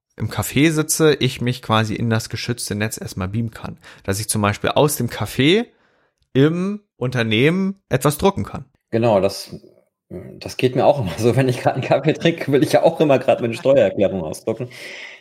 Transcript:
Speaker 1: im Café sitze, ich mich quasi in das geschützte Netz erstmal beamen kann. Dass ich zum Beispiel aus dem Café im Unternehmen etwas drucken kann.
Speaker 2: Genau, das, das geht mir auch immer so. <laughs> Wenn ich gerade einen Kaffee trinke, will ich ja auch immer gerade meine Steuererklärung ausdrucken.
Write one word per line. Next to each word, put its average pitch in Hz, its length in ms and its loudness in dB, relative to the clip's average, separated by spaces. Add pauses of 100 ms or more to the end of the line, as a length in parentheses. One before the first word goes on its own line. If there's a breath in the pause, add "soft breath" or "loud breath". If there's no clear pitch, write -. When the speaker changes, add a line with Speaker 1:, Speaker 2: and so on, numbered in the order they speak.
(140)
Speaker 1:
im 110 160 -6
Café - 400 2
sitze, 156 440 2
ich - 260 -2
mich 120 220 -4
quasi 110 320 0
in 117 160 -2
das 110 180 0
geschützte - 460 -6
Netz 107 260 -4
erstmal 92 280 -8
beamen 113 220 -4
kann. - 280 -14 (260 loud breath)
Dass 101 160 -4
ich 107 80 -8
zum 107 140 0
Beispiel 101 280 0
aus 147 260 2
dem 120 120 -4
Café 156 580 0 (680)
im 175 500 2 (140)
Unternehmen 131 920 0
etwas 147 300 0
drucken 190 260 0
kann. - 220 -12 (240)
Speaker 2:
Genau, 113 300 4
das, - 360 -4 (540)
das - 480 -14
geht 127 180 0
mir 120 80 0
auch 143 160 4
immer 92 160 -4
so. 113 180 2
<laughs> - 20 2
Wenn 131 120 2
ich 123 120 -2
gerade - 160 0
einen 127 80 -4
Kaffee 156 280 0
trinke, 165 400 -2
will 147 100 4
ich 151 100 0
ja 147 100 4
auch - 180 2
immer 143 180 4
gerade - 220 2
meine 113 140 -2
Steuererklärung 98 680 2
ausdrucken. 113 460 -6 (520 loud breath)